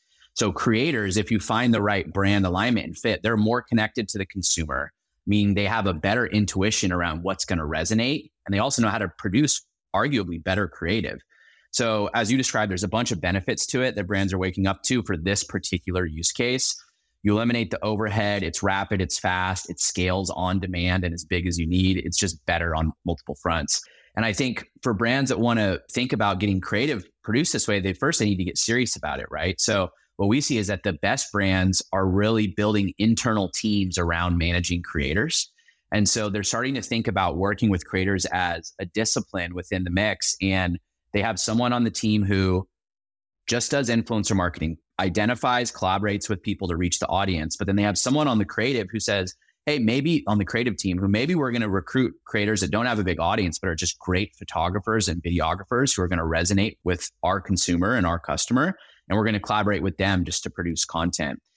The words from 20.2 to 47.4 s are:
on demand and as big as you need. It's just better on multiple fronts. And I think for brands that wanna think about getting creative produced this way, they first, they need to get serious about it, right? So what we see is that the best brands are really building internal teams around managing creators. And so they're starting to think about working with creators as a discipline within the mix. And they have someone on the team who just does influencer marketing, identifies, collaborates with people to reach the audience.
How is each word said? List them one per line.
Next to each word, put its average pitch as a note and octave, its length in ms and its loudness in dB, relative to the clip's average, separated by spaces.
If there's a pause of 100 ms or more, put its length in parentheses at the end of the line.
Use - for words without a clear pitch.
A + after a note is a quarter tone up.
on F2+ 300 -2
demand F2+ 440 0
and E2+ 80 -2
as E2 120 -10
big F2 220 -2
as E2+ 120 0
you E2+ 80 -2
need. F#2 320 2
It's - 200 -4
just F2 280 -2
better E2+ 280 0
on D#2+ 180 0 (120)
multiple D2+ 380 -4
fronts. D#2+ 380 -2 (360)
And G#2+ 80 0
I A2 80 0
think B2 340 -2 (160)
for A#2+ 120 0
brands B2 340 2
that G#2 100 0
wanna A2 420 2 (100)
think B2+ 220 -2
about G#2 280 0
getting G2+ 200 2
creative A2 440 -2 (180)
produced C3 300 0
this G#2+ 160 -2
way, G#2 100 2
they F#2+ 140 0
first, C#3+ 280 0
they A#2+ 40 2
need G2+ 140 2
to F#2+ 60 -2
get F2 140 -4
serious A#2 380 0
about C#2+ 240 -6
it, - 100 -8
right? E2 300 -4
So G2 300 0 (260)
what G2+ 120 0
we C3 140 2
see C3 160 0
is G#2 80 -2
that G2 160 -4
the G2+ 100 -2
best G2+ 400 -2
brands F#2+ 500 2 (100)
are F#2+ 140 0
really G#2 400 2
building G#2 520 0
internal G#2+ 560 2
teams G2+ 420 0
around F2 400 2
managing F2 460 0
creators. E2 680 -2 (420)
And G#2 140 2
so G#2+ 220 0
they're G#2 140 -4
starting B2 320 -2
to A#2+ 80 -4
think A2+ 260 -2
about F2+ 300 0
working G#2 320 2
with F#2 160 0
creators F#2+ 400 0
as F2 520 -4
a G2 60 -8
discipline F#2 680 -2
within F#2 300 -4
the F2+ 60 -2
mix. G2 520 0
And F#2 360 2 (360)
they G2+ 80 2
have A2 180 -2
someone A#2+ 320 0
on A#2+ 120 2
the A2+ 60 2
team G#2+ 320 2
who F#2+ 460 2 (800)
just A#2 240 -2
does C#3 180 2
influencer A2+ 480 2
marketing, E2+ 400 0 (220)
identifies, A#2+ 760 0
collaborates G2+ 560 -2
with F#2+ 140 -4
people G2 260 -4
to F2 80 -2
reach F2 220 0
the - 100 -4
audience. F2 480 -2